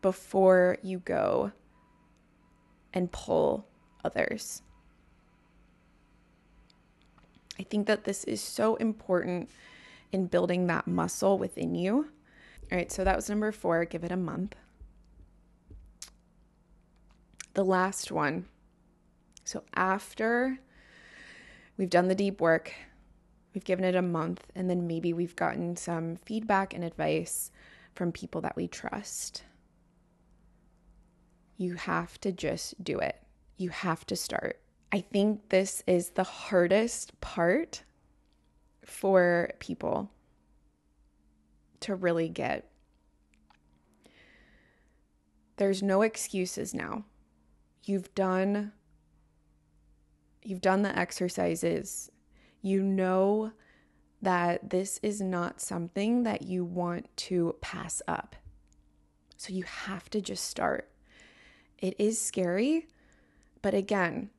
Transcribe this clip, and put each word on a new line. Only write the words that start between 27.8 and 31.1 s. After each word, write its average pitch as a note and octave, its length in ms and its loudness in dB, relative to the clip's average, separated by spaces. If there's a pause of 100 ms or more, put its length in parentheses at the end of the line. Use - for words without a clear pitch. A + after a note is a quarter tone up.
from F3 180 -2
people E3+ 300 -8
that - 140 -4
we F3 120 -4
trust. - 760 -10 (2250)